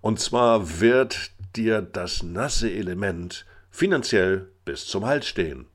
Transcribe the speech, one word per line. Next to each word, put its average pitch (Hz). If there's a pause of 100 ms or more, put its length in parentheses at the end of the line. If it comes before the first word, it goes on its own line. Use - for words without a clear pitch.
Und 110
zwar 110
wird 123 (240)
dir 110
das 90
nasse 104
Element 90 (220)
finanziell 95 (160)
bis -
zum 101
Hals 139
stehen. 71